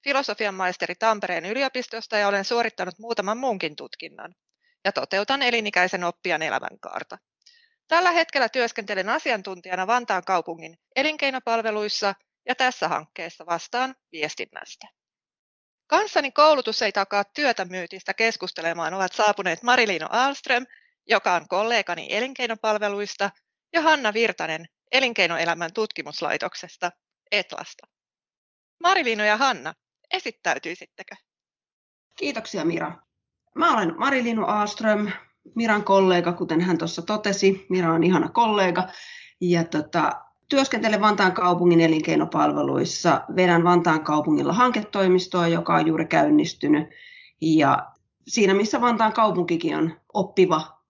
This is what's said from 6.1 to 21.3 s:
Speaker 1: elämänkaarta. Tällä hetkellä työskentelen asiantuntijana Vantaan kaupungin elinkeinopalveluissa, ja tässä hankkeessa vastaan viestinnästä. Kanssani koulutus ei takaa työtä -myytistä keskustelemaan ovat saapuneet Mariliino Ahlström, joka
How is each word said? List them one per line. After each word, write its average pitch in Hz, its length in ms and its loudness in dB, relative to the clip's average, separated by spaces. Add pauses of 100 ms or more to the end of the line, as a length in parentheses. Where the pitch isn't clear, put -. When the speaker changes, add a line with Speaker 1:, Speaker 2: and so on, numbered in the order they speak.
Speaker 1:
elämänkaarta. - 760 -8 (720)
Tällä 349 240 2
hetkellä 320 380 0
työskentelen 208 600 -4
asiantuntijana 190 760 -4
Vantaan 226 380 -2
kaupungin 165 520 -4 (180)
elinkeinopalveluissa, 226 1200 -2 (320)
ja 254 80 -2
tässä 254 320 -2
hankkeessa 165 580 -8
vastaan 240 500 -4 (160)
viestinnästä. - 760 -10 (1000)
Kanssani 320 440 0
koulutus 294 500 2
ei 202 100 0
takaa 202 320 -2
työtä 247 400 -2
-myytistä 185 540 -10
keskustelemaan 170 760 -4
ovat 190 200 -4
saapuneet 202 500 0
Mariliino 220 460 2
Ahlström, 254 560 -2 (420)
joka 196 260 2